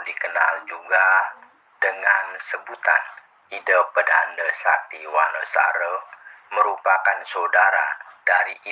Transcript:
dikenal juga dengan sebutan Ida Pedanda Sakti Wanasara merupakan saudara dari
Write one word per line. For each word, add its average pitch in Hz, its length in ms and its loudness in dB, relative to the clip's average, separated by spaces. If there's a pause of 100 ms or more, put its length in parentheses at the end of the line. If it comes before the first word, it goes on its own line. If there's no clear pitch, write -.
dikenal - 560 -2
juga - 720 2 (400)
dengan - 560 0 (160)
sebutan - 540 -2 (500)
Ida 92 400 2
Pedanda - 540 0 (180)
Sakti 80 400 -2
Wanasara 82 880 0 (560)
merupakan 98 680 0 (100)
saudara 90 580 2 (380)
dari 90 320 2 (140)